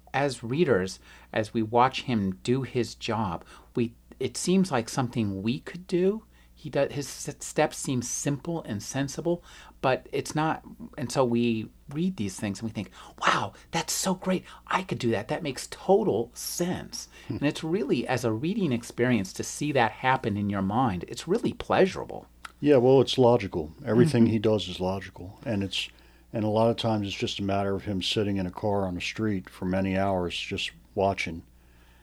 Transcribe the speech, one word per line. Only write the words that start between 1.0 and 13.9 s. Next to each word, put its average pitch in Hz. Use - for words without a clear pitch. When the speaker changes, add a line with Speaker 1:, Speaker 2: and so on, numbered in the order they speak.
Speaker 1:
as 107
we 113
watch 120
him 98
do 127
his 120
job, 104
we, 113
it 123
seems 185
like 117
something 110
we 117
could -
do. 190
He -
does, 139
his 139
s-, -
steps -
seem 127
simple 147
and 110
sensible, 151
but 131
it's -
not. 156
And 131
so 139
we 117
read 175
these -
things 101
and 110
we 107
think, 101
"Wow, -
that's -